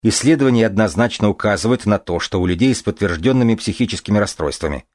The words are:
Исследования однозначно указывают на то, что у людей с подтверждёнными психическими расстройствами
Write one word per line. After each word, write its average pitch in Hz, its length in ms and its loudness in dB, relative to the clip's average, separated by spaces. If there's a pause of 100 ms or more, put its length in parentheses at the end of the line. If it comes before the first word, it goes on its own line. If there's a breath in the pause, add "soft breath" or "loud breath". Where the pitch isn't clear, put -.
Исследования 127 640 2
однозначно 104 600 0
указывают 104 580 0
на 104 140 2
то, 85 220 -4
что - 180 -4
у 90 60 0
людей 90 280 2
с - 80 -4
подтверждёнными 110 760 0
психическими 104 640 -2
расстройствами 76 760 -4